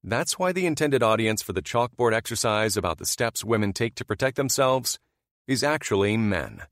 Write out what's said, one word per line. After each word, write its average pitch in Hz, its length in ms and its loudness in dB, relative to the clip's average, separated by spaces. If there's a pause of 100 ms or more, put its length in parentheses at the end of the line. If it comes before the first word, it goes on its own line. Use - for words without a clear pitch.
That's 117 360 -4
why 185 140 0
the 180 120 0
intended 147 380 2
audience 110 400 2
for 98 100 -8
the 90 80 -2
chalkboard 120 520 0
exercise 110 640 0
about 87 220 -2
the - 80 -10
steps - 380 -2
women 107 300 2
take 117 220 -4
to - 100 -10
protect 131 320 -2
themselves 131 600 0 (500)
is 131 160 0
actually 110 540 2
men. 87 440 -2 (100)